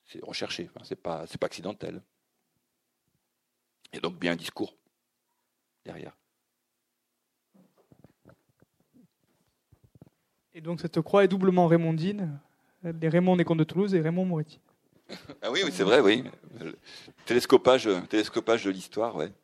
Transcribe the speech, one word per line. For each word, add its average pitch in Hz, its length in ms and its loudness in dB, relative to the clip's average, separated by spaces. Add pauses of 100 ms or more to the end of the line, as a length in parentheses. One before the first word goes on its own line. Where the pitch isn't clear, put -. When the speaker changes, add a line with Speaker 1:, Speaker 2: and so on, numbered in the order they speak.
Speaker 1:
c'est - 180 -20
recherché, - 460 -10
enfin, - 160 -20
c'est - 160 -14
pas, 82 260 -10
c'est - 120 -16
pas - 80 -4
accidentel. 90 540 -12 (1900)
Il - 60 -16
y - 20 -12
a - 20 -10
donc 90 160 -8
bien 85 140 -4
un 85 40 -4
discours - 400 -12 (1080)
derrière. 76 320 -18 (4000)
Speaker 2:
Et 170 60 -18
donc 165 200 -8
cette 170 200 -4
croix 202 220 4
est 190 40 6
doublement 180 400 4
raymondine, 165 720 0 (420)
les 165 260 -6
Raymond 180 280 4
des 170 100 2
Comtes 165 140 0
de 156 40 4
Toulouse 190 300 -2
et 180 80 2
Raymond 170 240 -2
Moretti. 160 340 -6 (840)
Speaker 1:
Ah 107 80 -4
oui, 170 120 0
oui, 160 80 -2
c'est 135 120 -2
vrai, 110 160 6
oui. 113 240 6 (360)
Le - 160 -12 (520)
télescopage, 123 600 4 (220)
télescopage 110 560 0
de 98 60 -2
l'histoire, 101 440 -6
ouais. 85 160 -6 (120)